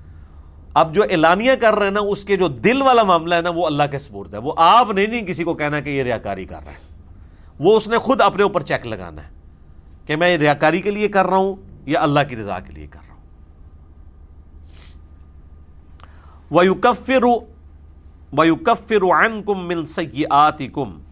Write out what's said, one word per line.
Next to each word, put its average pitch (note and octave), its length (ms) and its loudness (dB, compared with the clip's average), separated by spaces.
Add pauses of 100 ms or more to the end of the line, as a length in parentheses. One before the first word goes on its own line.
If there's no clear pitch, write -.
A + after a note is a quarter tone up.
(760)
اب D#3 200 2
جو G3 80 4
اعلانیہ F#3+ 580 2
کر A3 140 4
رہے G3+ 100 0
ہیں G3 80 0
نا، G#3 80 -2
اس G3+ 240 -4
کے G3 120 0
جو F3+ 120 0
دل F#3+ 340 0
والا B3+ 200 6
معاملہ F3 320 2
ہے E3+ 60 2
نا، E3+ 100 -2
وہ E3+ 160 -2
اللہ D3 240 0
کے C#3+ 80 -8
سپرد G2+ 360 -14
ہے۔ G2+ 40 -10
وہ B2+ 180 -6
آپ G#3 340 6
نے G3+ 160 0
نہیں A3+ 200 -6
کسی E3+ 180 -6
کو E3 100 -2
کہنا D3 260 -4
کہ D3 100 -8
یہ C#3 120 -2
ریاکاری G2+ 420 -4
کر D#2+ 200 -14
رہا C#2+ 80 -18
ہے، C#2+ 40 -18 (840)
وہ F#3+ 180 4
اس G#3 120 -2
نے A3+ 100 0
خود B3 220 0
اپنے G3+ 220 2
اوپر G3 180 0
چیک C#3+ 260 -6
لگانا F2+ 360 -12
ہے - 60 -20 (800)
کہ D3 100 -4
میں F3 140 2
یہ F3+ 60 2
ریاکاری D3+ 440 2
کے G3 100 -4
لیے G#3 180 -2
کر G3 180 0
رہا F#3 100 0
ہوں F#3+ 180 0 (320)
یا D3+ 160 -2
اللہ D3 260 2
کی B2 80 -12
رضا G2+ 240 -8
کے - 120 -18
لیے D2+ 140 -18
کر - 220 -20
رہا - 60 -20
ہوں۔ - 80 -20 (3250)
وَيُكَفِّرُ، A#3+ 720 2 (1080)
وَيُكَفِّرُ F#3+ 720 0
عَنْكُمْ G3 540 0
مِنْ E3+ 220 -6
سَيِّئَاتِكُمْ، C#3+ 1120 -2 (140)